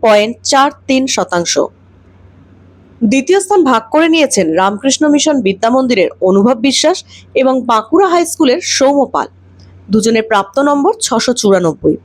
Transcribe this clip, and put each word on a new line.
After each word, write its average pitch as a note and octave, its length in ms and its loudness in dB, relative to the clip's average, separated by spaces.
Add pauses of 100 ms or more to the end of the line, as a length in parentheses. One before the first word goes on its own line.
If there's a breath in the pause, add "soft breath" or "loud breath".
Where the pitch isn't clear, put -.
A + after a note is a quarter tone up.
পয়েন্ট A3 320 2 (100)
চার C#4 260 2 (160)
তিন C4 220 0
শতাংশ। F3+ 460 -4 (1500)
দ্বিতীয় C4+ 400 0
স্থান G4 220 0
ভাগ B3 280 0
করে D#4+ 180 2
নিয়েছেন C#4+ 440 0
রামকৃষ্ণ G3+ 560 0
মিশন D4 320 0
বিদ্যা G3 280 -2
মন্দিরের B3 400 0 (120)
অনুভব G3 400 2
বিশ্বাস D4+ 360 0 (380 loud breath)
এবং C4 180 0 (100)
বাঁকুড়া B3 460 0
হাই F4 160 2
স্কুলের D4+ 340 0 (100)
সৌম্য C#4 420 0
পাল। C#3 160 -4 (600 soft breath)
দুজনের A3 380 0
প্রাপ্ত G3+ 320 -2
নম্বর C#4+ 400 0
ছশো A#3+ 340 -2
চুরানব্বই, F3 720 0